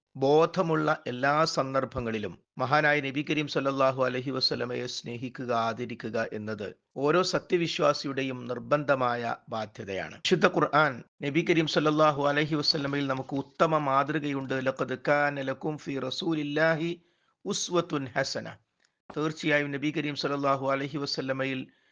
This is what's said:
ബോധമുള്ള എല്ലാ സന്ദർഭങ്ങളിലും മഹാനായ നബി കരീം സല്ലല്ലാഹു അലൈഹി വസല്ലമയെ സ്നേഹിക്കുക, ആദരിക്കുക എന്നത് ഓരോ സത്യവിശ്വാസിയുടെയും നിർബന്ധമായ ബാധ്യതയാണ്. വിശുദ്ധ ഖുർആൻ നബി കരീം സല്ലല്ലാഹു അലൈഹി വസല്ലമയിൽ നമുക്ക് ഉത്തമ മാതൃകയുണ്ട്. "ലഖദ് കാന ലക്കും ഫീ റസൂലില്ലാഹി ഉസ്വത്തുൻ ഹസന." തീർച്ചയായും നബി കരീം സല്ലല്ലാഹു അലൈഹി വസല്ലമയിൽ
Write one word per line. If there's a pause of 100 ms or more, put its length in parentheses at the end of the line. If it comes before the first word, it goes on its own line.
(160)
ബോധമുള്ള
എല്ലാ
സന്ദർഭങ്ങളിലും (200)
മഹാനായ
നബി
കരീം
സല്ലല്ലാഹു
അലൈഹി
വസല്ലമയെ
സ്നേഹിക്കുക,
ആദരിക്കുക
എന്നത് (220)
ഓരോ
സത്യവിശ്വാസിയുടെയും
നിർബന്ധമായ (120)
ബാധ്യതയാണ്.
വിശുദ്ധ
ഖുർആൻ (200)
നബി
കരീം
സല്ലല്ലാഹു
അലൈഹി
വസല്ലമയിൽ
നമുക്ക്
ഉത്തമ
മാതൃകയുണ്ട്.
"ലഖദ് (100)
കാന
ലക്കും
ഫീ
റസൂലില്ലാഹി (420)
ഉസ്വത്തുൻ
ഹസന." (600)
തീർച്ചയായും
നബി
കരീം
സല്ലല്ലാഹു
അലൈഹി
വസല്ലമയിൽ (260)